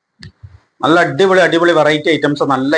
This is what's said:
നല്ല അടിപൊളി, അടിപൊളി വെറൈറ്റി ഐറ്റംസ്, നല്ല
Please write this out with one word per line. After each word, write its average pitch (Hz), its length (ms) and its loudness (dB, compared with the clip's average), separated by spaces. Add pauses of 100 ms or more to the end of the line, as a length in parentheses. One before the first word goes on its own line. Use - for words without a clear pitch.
(840)
നല്ല 156 220 2
അടിപൊളി, 185 400 0
അടിപൊളി 170 340 2
വെറൈറ്റി 151 340 0
ഐറ്റംസ്, 147 300 -2 (100)
നല്ല 135 240 -2